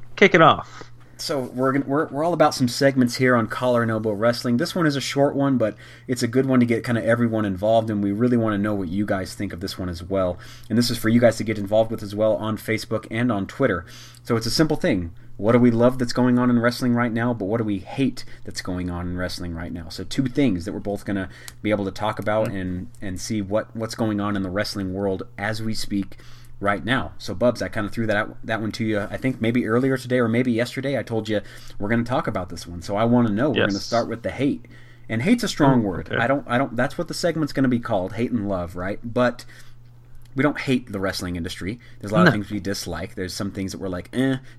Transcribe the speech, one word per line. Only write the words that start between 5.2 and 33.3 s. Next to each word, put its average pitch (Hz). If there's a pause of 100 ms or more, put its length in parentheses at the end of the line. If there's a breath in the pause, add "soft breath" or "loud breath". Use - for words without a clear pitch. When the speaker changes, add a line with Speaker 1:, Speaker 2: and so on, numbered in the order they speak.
Speaker 2:
one, 139
but 110 (320 soft breath)
it's 127
a 123
good 127
one 131
to 120
get 117
kinda 117
everyone 113
involved, 107
and 104
we 101
really 120
wanna 110
know 107
what 98
you 98
guys 95
think 98
of 85
this 95
one 92
as 85
well. 90 (300 loud breath)
And 107
this 120
is 117
for 113
you 117
guys 117
to 104
get 104
involved 107
with 110
as 101
well 107
on 107
Facebook 110
and 120
on 98
Twitter. 98 (380 loud breath)
So 120
it's 113
a 117
simple 151
thing. 92 (260 soft breath)
What 104
do 123
we 123
love 120
that's 123
going 123
on 123
in 120
wrestling 120
right 120
now, 117
but 107
what 110
do 113
we 104
hate - (180 soft breath)
that's -
going 90
on 87
in 90
wrestling 87
right 82
now? 82
So -
two 135
things 110
that 98
we're 101
both 101
gonna 98 (320 loud breath)
be 104
able 101
to 95
talk 107
about 107
Speaker 1:
Mm-hmm. 98
Speaker 2:
and, 92 (140)
and 92
see 110
what, 101
what's 113
going 107
on 101
in 98
the 92
wrestling 98
world 95 (160)
as 107
we 110
speak - (400 soft breath)
right 101
now. 107
So, -
Bubs, 117
I 95
kinda 101
threw 113
that 104
out, -
that 113
one 107
to 117
you, 110
I 104
think 127
maybe 120
earlier 127
today 123
or 117
maybe 120
yesterday. 123
I 107
told 110
you 104 (360 loud breath)
we're 104
gonna 117
talk 120
about 95
this 85
one. 87
So 101
I 110
wanna 120
know. 113